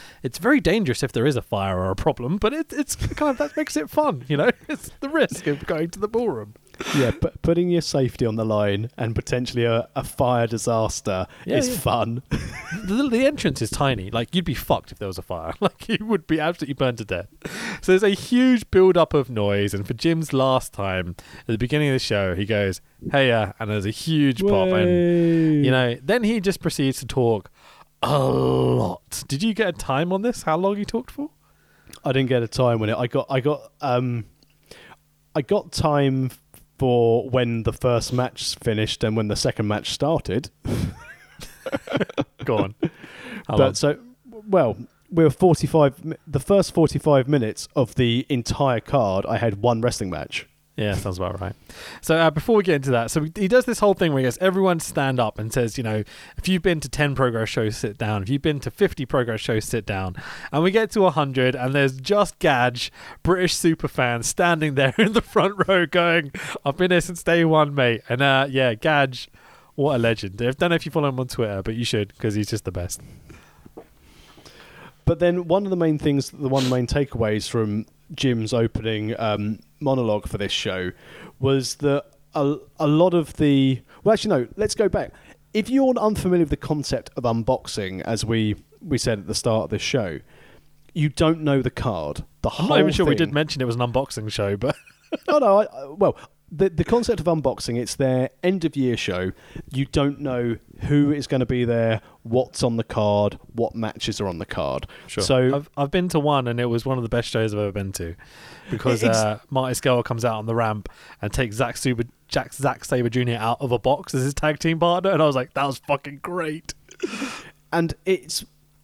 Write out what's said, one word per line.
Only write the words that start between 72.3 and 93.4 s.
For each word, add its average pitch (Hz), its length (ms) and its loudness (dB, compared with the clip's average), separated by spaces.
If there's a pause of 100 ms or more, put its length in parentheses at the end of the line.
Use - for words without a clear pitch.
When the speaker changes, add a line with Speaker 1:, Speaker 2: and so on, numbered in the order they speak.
Speaker 1:
he's 104 160 -2
just - 160 -6
the 92 60 -4
best. 87 280 -8 (2000)
Speaker 2:
But 160 140 2
then 175 280 2
one 190 160 2
of 190 60 -4
the 180 60 0
main 160 220 2
things, 143 320 0
the 143 180 -6
one 135 160 2
of 127 40 0
the 127 60 2
main 123 120 0
takeaways 113 640 -2
from 107 380 -2 (280)
Jim's 117 380 0
opening, 110 680 -2
um, 107 400 -2 (180)
monologue 120 480 0
for - 120 -8
this 98 120 -4
show 92 400 -4 (480)
was 135 380 0
that 143 300 0 (280)
a, 147 220 0 (240)
a 156 80 0
lot 170 260 4
of 165 200 0
the, 135 460 4 (220)
well, 214 120 6
actually, 214 160 0
no, 131 260 2
let's 214 180 -2
go 208 140 2
back. 175 240 -4 (420)
If 214 160 0
you're 262 260 4
unfamiliar 190 460 2
with 151 80 0
the 156 60 -2
concept - 600 -4
of 131 60 -6
unboxing, 113 800 -2
as 113 220 -4
we, 110 320 0 (240)
we 147 180 -2
said 110 220 -2
at 85 80 -14
the 107 60 -4
start 110 300 0
of 76 60 -8
this 104 120 -4
show, 98 360 -4 (760)
you 151 160 0
don't 160 340 2
know 139 200 2
the 131 80 -2
card. 80 540 -4 (180)
The 120 60 0
Speaker 1:
I'm - 80 -4
Speaker 2:
whole 170 140 0
Speaker 1:
not - 100 6
even - 120 4
sure 180 140 2
we - 40 4
Speaker 2:
thing. 160 180 2
Speaker 1:
did 139 60 -12
mention 147 280 -2